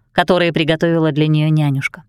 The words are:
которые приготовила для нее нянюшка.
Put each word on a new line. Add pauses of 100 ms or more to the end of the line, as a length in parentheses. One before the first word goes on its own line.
(120)
которые
приготовила
для
нее
нянюшка.